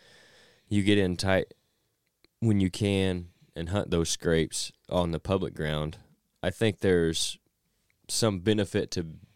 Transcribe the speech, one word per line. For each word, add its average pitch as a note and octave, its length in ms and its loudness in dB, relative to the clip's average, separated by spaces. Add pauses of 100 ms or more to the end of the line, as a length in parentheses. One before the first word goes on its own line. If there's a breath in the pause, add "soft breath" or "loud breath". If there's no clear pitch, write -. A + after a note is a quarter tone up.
(680 soft breath)
you G#2 140 2
get G2+ 140 6
in F#2 200 2
tight F#2+ 360 0 (880)
when G#2+ 200 2
you F#2+ 100 2
can F#2+ 580 -2 (280)
and E2 140 -8
hunt G2+ 200 -2
those E2+ 180 2
scrapes - 640 -2 (180)
on F2 220 0
the D#2+ 100 -4
public F#2+ 340 -2
ground. D2+ 440 -4 (440)
I F#2 80 0
think G#2+ 300 -2
there's E2+ 560 2 (720)
some G#2+ 300 0
benefit G#2 540 0
to F#2 100 -6 (340)